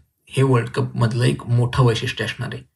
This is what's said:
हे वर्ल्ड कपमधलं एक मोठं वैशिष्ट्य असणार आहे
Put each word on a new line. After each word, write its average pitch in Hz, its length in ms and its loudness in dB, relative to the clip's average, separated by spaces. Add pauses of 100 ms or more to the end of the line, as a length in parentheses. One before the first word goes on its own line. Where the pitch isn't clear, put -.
(280)
हे 135 160 0
वर्ल्ड 120 260 2
कपमधलं 123 540 -2
एक 139 240 -2
मोठं 120 360 2
वैशिष्ट्य 110 420 0
असणार - 280 -8
आहे - 100 -14 (120)